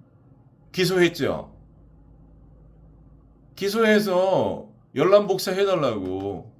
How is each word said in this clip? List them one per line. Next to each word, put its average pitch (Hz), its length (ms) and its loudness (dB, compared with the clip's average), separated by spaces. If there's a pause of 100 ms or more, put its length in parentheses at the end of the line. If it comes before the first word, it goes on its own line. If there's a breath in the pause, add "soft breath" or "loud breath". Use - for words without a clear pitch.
(720)
기소했죠. 170 840 -2 (2000)
기소해서 190 1120 0 (240)
열람복사 190 580 2
해달라고 107 1080 -4